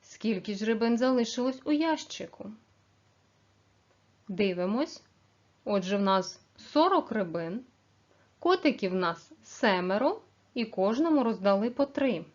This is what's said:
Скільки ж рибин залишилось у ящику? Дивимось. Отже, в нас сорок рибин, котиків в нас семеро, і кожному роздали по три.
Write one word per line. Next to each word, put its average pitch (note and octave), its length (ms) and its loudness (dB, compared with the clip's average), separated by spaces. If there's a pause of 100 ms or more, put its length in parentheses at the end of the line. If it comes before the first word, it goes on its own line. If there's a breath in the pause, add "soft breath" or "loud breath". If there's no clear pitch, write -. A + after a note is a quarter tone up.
Скільки G#3 540 -6
ж G3+ 100 -6
рибин A3+ 340 0
залишилось B3+ 640 0
у D4+ 80 0
ящику? D#4 760 -4 (1800)
Дивимось. G3 760 -2 (640)
Отже, G3 320 0
в G3+ 60 2
нас F#3+ 380 2 (160)
сорок E4 560 2
рибин, F3 520 -4 (720 soft breath)
котиків D#4 520 2
в F#3 40 -6
нас F3+ 380 -2 (100)
семеро, G#3 760 0 (340)
і A#3+ 100 -2
кожному A#3+ 600 2
роздали G3+ 460 2
по C#4 160 0
три. B3 380 -2 (100)